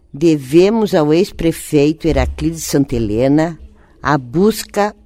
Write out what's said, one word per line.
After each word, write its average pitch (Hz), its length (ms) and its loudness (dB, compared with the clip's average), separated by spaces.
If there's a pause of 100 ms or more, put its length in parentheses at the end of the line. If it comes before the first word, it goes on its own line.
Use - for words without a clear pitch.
(160)
devemos 170 760 2
ao 151 180 2
ex-prefeito 160 960 0
Heraclides 151 580 -2
Santelena 139 920 0 (420)
a 139 160 -2
busca, 202 800 -2 (100)